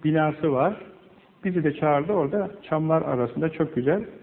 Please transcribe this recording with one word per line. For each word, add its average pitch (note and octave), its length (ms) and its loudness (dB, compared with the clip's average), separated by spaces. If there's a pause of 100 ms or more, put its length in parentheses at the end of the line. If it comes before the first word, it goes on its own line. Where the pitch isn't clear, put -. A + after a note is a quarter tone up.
binası D#3 480 2
var. D#3 240 2 (680)
Bizi F3+ 200 0
de D3 100 2
çağırdı, D3+ 380 2
orada F#3 380 0 (120)
çamlar D#3 400 0
arasında C3 460 -2
çok D#3 260 -2
güzel. C#3+ 300 0 (180)